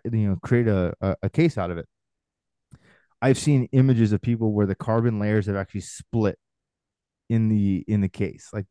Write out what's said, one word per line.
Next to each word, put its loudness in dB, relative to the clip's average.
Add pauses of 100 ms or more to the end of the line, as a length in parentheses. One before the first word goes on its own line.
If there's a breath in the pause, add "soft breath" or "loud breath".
you -2
know, -2
create 2
a, 0
a, -2
a -2
case 0
out -6
of -8
it. -10 (1400 soft breath)
I've 4
seen 0
images 4
of -2
people -2
where 2
the -2
carbon -2
layers 0
have -2
actually -8
split -4 (920)
in 0
the, 0
in 0
the 0
case. -8
Like, -8